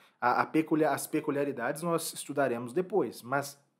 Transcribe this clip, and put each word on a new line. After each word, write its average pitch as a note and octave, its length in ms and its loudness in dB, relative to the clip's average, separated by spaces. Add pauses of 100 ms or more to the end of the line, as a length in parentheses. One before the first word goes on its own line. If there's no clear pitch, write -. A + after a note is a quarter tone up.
(220)
A, B2 200 4
a - 40 0
peculiar, D#3 480 2
as C3 140 -4
peculiaridades C#3+ 720 -2
nós E3 320 -2
estudaremos B2 600 -2
depois, F3+ 480 0
mas C3+ 380 -4 (200)